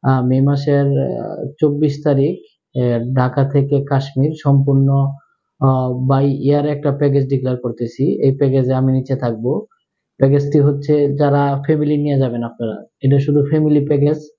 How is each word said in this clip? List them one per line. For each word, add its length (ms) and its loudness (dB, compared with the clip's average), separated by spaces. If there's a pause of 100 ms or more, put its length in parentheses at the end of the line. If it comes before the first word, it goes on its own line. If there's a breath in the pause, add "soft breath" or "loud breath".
আহ, 220 2
মে 160 2
মাসের, 440 0
আহ, 600 -4 (160)
চব্বিশ 420 0
তারিখ, 360 0 (400 loud breath)
আহ, 340 -2
ঢাকা 360 0
থেকে 400 0
কাশ্মীর 440 -2 (100)
সম্পূর্ণ, 460 2 (720 loud breath)
আহ, 460 0
by 180 2 (220)
year 180 2
একটা 260 -2
প্যাকেজ 380 0
ডিক্লেয়ার 300 -2
করতেছি। 640 -4
এই 140 2
প্যাকেজে 360 0
আমি 180 2
নিচে 240 -2
থাকবো। 500 -4 (520)
প্যাকেজটি 420 2
হচ্ছে 560 0
যারা 500 0
ফ্যামিলি 320 0
নিয়ে 220 0
যাবেন 240 -2
আপনারা, 420 -8 (160)
এটা 180 4
শুধু 300 2
ফ্যামিলি 360 2
প্যাকেজ 320 0 (220)